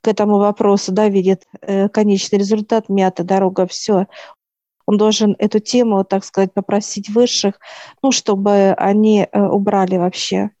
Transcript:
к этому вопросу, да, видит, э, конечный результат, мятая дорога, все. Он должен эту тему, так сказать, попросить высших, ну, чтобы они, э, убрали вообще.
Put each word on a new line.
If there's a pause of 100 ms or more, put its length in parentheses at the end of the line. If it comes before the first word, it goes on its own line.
к
этому
вопросу,
да,
видит, (180)
э,
конечный
результат,
мятая
дорога,
все. (800)
Он
должен
эту
тему,
так
сказать,
попросить
высших, (420)
ну,
чтобы
они,
э,
убрали
вообще. (100)